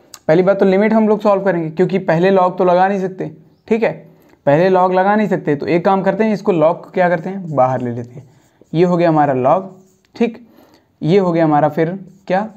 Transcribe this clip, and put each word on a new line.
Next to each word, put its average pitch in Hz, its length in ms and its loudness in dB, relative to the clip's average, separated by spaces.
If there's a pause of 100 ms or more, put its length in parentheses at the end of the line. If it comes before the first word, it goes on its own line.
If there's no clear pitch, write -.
(280)
पहली 170 160 4
बात 196 160 2
तो 202 60 4
लिमिट 202 280 2
हम 220 160 2
लोग 208 120 0
सॉल्व 202 220 0
करेंगे, 170 260 -2
क्योंकि 180 300 -2
पहले 180 320 0
log 185 260 2
तो 190 60 0
लगा 180 240 2
नहीं 202 120 -2
सकते, 185 320 -8 (360)
ठीक 226 160 0
है, 175 80 0 (540)
पहले 160 240 2
log 185 240 2
लगा 190 220 2
नहीं 214 120 0
सकते, 165 280 -2
तो 143 100 -8
एक 170 200 0
काम 196 160 2
करते 185 220 -2
हैं, 220 100 0
इसको 202 200 -2
log 160 220 2
को - 180 -20
क्या 180 160 0
करते 175 200 -4
हैं, 185 260 -10
बाहर 127 260 0
ले 120 100 -6
लेते 120 220 -12
हैं। - 160 -20 (440)
ये 160 100 2
हो 180 140 0
गया 170 120 2
हमारा 151 260 2
log, 156 320 0 (480)
ठीक, 233 320 -4 (540)
ये 156 160 2
हो 185 140 0
गया 165 120 0
हमारा 151 260 2
फिर 160 220 -2 (360)
क्या, 202 300 -4